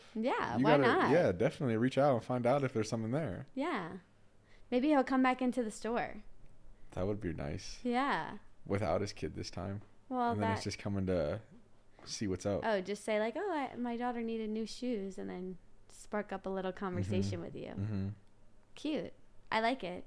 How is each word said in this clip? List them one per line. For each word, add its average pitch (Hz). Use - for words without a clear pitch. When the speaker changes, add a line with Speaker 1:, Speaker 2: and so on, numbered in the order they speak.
Speaker 1:
Yeah, 220
Speaker 2:
You 127
Speaker 1:
why 147
Speaker 2:
gotta, -
Speaker 1:
not? -
Speaker 2:
yeah, 151
definitely 117
reach 127
out 139
and 107
find 123
out 139
if 127
there's 110
something 113
there. 127
Speaker 1:
Yeah. 262
Maybe 247
he'll 285
come 269
back 254
into 254
the 220
store. 214
Speaker 2:
That 90
would 104
be 85
nice. 76
Speaker 1:
Yeah. 247
Speaker 2:
Without 95
his 98
kid -
this 92
time. 98
Speaker 1:
Well, 240
Speaker 2:
And 104
then 226
Speaker 1:
that 220
Speaker 2:
it's -
just -
coming 98
to 90
see -
what's 92
up. 98
Speaker 1:
Oh, 208
just 202
say, 214
like, 233
"Oh, 392
I, 285
my 240
daughter 240
needed 226
new 220
shoes," 196
and 196
then 185
spark 208
up 196
a -
little 190
conversation 190
Speaker 2:
Mm-hmm. 170
Speaker 1:
with -
you. -
Speaker 2:
Mm-hmm. 98
Speaker 1:
Cute. 285
I 226
like 233
it. 180